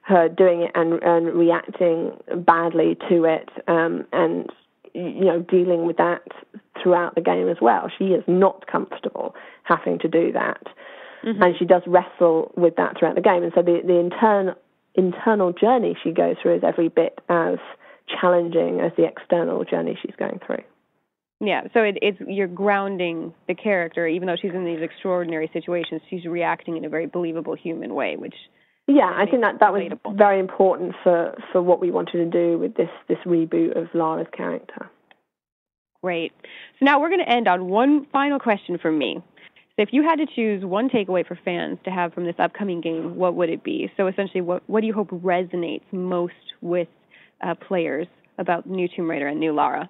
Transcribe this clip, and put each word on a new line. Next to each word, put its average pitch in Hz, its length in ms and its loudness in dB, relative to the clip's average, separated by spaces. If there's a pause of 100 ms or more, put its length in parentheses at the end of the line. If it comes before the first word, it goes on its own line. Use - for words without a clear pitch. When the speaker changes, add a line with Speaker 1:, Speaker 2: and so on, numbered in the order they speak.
Speaker 1:
her 170 240 4
doing 175 340 4
it 165 120 -4
and, 165 300 0
and 170 280 2
reacting 170 760 0 (280)
badly 165 580 2 (120)
to 170 160 4
it, 160 240 0 (200)
um, 170 440 0
and, 170 380 -2 (460)
y-, 175 40 -8 (200)
you 196 40 4
know, 175 140 4
dealing 175 480 2
with 165 100 -2
that 170 260 0 (600)
throughout 175 320 2
the 165 60 0
game 180 280 0
as 170 140 -2
well. 226 340 4
She 190 100 -2
is 175 200 2
not 185 400 2
comfortable - 720 -6 (260)
having 175 380 0
to 170 80 -2
do 165 240 2
that. - 280 -4 (640)
Speaker 2:
Mm-hmm. 214 160 -4
Speaker 1:
And 180 160 6
she 185 80 -2
does 175 220 6
wrestle 175 680 2
with 170 200 4
that - 220 -2
throughout 160 160 2
the 180 60 0
game. 185 240 4
And 170 100 -4
so 175 80 6
the, 175 240 2
the 180 140 4
intern-, 190 560 2 (400)
internal 185 560 2
journey 208 500 2
she 175 80 -2
goes 170 320 0
through 175 140 2
is 185 80 -2
every 165 240 0
bit - 400 0
as 175 300 0 (500)
challenging 175 720 0
as 170 160 0
the 165 100 4
external 175 580 -2
journey 170 380 -4
she's - 160 -12
going - 260 -6
through. - 200 -8 (760)
Speaker 2:
Yeah, 190 340 -2
so 233 100 4
it, 208 200 0
it's, 196 240 0
you're 196 220 -2
grounding 180 840 -2 (120)
the 180 80 -4
character, 170 540 -2
even 175 180 -2
though 170 100 -2
she's 185 160 -6
in 185 120 -6
these 165 180 -6
extraordinary 170 680 -4
situations, 170 580 -6
she's 175 140 -10
reacting 170 520 -4
in 156 80 -8
a 156 40 -10
very 156 180 -6
believable 165 480 -6
human 165 400 -10
way, 107 220 -4
which - 180 -14 (540)
Speaker 1:
Yeah, 277 180 6
I 180 140 -2
Speaker 2:
makes 202 100 2
Speaker 1:
think 247 140 2
that, - 160 0
that 202 120 8
was 202 100 -2
Speaker 2:
relatable. 202 360 -8
Speaker 1:
very 202 220 6
important 185 540 0 (100)
for, 170 320 2 (160)
for 180 100 4
what 180 180 4
we 175 120 0
wanted 175 220 -2
to 170 120 0
do 170 320 2
with 190 160 -4
this, 175 160 0 (180)
this 160 160 0
reboot 165 560 0
of 170 140 -8
Lara's 165 320 -2 (100)
character. - 540 -10 (1120)
Speaker 2:
Great. 170 300 -6 (460)
So 262 60 2
now 277 160 6
we're 330 100 0
gonna 359 120 0
end 240 260 0
on 180 200 0
one 269 440 2
final 277 280 0
question 196 380 -2
from 156 200 0
me. 127 240 -4 (540)
So 214 60 0
if 208 100 0
you 277 100 4
had 320 140 2
to 294 100 -2
choose 208 380 -2
one 202 260 -2
takeaway 185 360 0
for 175 180 -12
fans 175 400 -6
to 190 60 -6
have 175 220 -4
from 175 120 -6
this 170 140 -4
upcoming 180 440 -4
game, 165 340 -6
what 180 200 0
would 175 120 0
it - 160 -6
be? - 320 -6
So 190 100 0
essentially, 190 360 -4
what, 180 260 -4
what 214 140 0
do 220 40 -2
you 214 60 -2
hope 202 180 -4
resonates 180 840 -4
most 180 420 -4 (260)
with, 175 280 -4 (540)
uh, 170 120 -6
players 165 520 -4 (320)
about 180 280 -4
New 180 200 -4
Tomb 175 240 -6
Raider 143 180 -4
and 151 120 -6
New 156 140 0
Lara? 147 360 -2